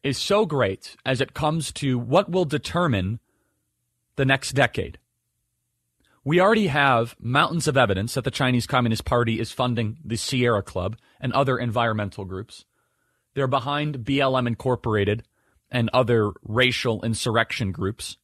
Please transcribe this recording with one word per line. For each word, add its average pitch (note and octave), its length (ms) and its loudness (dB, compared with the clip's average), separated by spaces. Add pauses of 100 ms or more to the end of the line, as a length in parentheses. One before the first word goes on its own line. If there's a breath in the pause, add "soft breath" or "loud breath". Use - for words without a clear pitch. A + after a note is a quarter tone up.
is C#3+ 140 -2
so G#3 280 2
great B2+ 500 -2 (100)
as C3 160 0
it - 120 -4
comes D#3 400 -2
to C3 240 -2
what C#3+ 340 0
will F3+ 140 0
determine B2+ 720 -2 (960)
the C3+ 100 0
next C3+ 280 0
decade. B2+ 440 0 (1300)
We D#3+ 160 2
already G#3 280 4
have C3 520 2
mountains D3 480 0
of C3+ 100 2
evidence G#2+ 360 2
that C3 100 -4
the B2+ 80 -4
Chinese B2+ 360 0
Communist A#2+ 380 0
Party A#2+ 340 0
is A2+ 120 -6
funding A#2 520 -2
the A2+ 140 -6
Sierra A#2+ 460 0
Club F#2+ 340 -6 (220 soft breath)
and B2+ 140 -6
other C3 240 2
environmental A2 680 -4
groups. F#2 400 -12 (680)
They're C#3 140 -2
behind C#3 560 -2
B C#3 160 0
L C3+ 180 2
M B2 100 0
Incorporated A2 760 0 (460)
and A#2 240 0
other A2+ 380 4 (120)
racial A#2 600 0
insurrection A2+ 680 -2
groups. - 520 -6